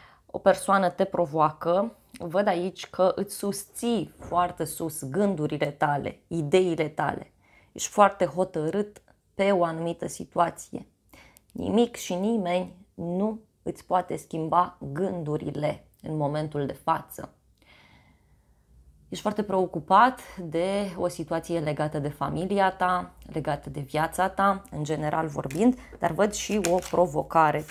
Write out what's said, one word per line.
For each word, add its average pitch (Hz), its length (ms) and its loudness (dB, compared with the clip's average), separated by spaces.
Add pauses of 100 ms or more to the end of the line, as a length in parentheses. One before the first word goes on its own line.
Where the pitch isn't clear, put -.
(260)
O - 120 -12
persoană 190 520 4
te 180 140 0
provoacă. 175 920 0 (220)
Văd 175 300 0
aici 180 420 -2
că 185 260 4
îți 196 200 -4
susții 202 840 -4
foarte 175 460 0
sus 156 400 -6
gândurile 151 680 0
tale, 143 560 -2
ideile 165 600 2
tale. - 460 -4 (380)
Ești - 180 -8
foarte 196 360 4
hotărât 180 760 -2 (320)
pe 196 180 2
o 180 120 4
anumită 165 440 -4
situație. - 800 -4 (640)
Nimic 202 440 0
și - 180 -8
nimeni 185 600 -2 (180)
nu 190 460 -4 (240)
îți - 220 -8
poate 180 300 0
schimba 165 640 -2
gândurile 151 1080 -4 (140)
în 156 160 -6
momentul 151 480 -2
de 135 180 -8
față. - 500 -4 (1800)
Ești 180 140 -10
foarte 208 200 -2
preocupat 190 760 4 (180)
de 185 600 -2
o 175 100 0
situație 170 520 -2
legată 151 400 -2
de 143 100 -2
familia 180 640 0
ta, 180 420 -2 (180)
legată 151 380 -4
de 143 100 -10
viața 160 500 0
ta, 190 420 2
în 151 120 -6
general 151 440 -2
vorbind, 151 500 2 (220)
dar 170 120 0
văd 202 220 2
și 208 360 -2
o 175 60 4
provocare 156 960 2